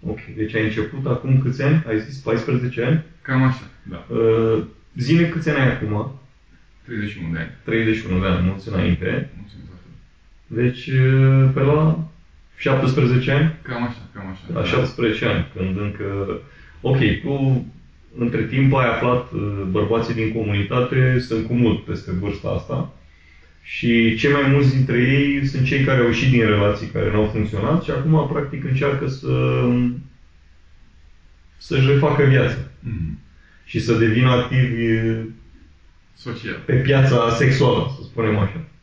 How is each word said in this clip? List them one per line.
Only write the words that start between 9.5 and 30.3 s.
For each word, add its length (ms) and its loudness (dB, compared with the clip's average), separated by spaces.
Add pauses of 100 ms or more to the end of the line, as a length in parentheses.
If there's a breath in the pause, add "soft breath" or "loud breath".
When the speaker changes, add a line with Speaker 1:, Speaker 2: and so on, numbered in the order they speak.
Speaker 2:
la 120 -20
fel. 100 -20 (680)
Speaker 1:
Deci, 240 -2
uh, 680 4
pe 60 0
la 480 2 (480)
șaptesprezece 720 2
ani? 320 2
Speaker 2:
Cam 200 -8
așa, 320 -8
cam 120 -14
așa, 160 -14 (100)
Speaker 1:
La 80 -4
Speaker 2:
da. 60 0
Speaker 1:
șaptesprezece 600 0
ani, 200 0 (100)
când 220 -2
încă... 600 -6 (400 loud breath)
Ok, 180 0 (240)
tu 440 0 (520)
între 280 -2
timp 280 2
ai 140 2
aflat, 440 0
uh, 380 -6
bărbații 440 0
din 180 -2
comunitate 840 0
sunt 280 -4
cu 80 -4
mult 300 2
peste 280 -8
vârsta 360 -6
asta. 440 -6 (720 soft breath)
Și 520 2
cei 160 2
mai 180 2
mulți 240 4
dintre 280 0
ei 440 2
sunt 200 0
cei 180 0
care 160 2
au 60 4
ieșit 240 2
din 160 4
relații 400 0
care 240 -2
n-au 160 0
funcționat 560 -2
și 80 -8
acum, 420 0
practic, 320 -6
încearcă 440 -2
să, 560 0 (1900)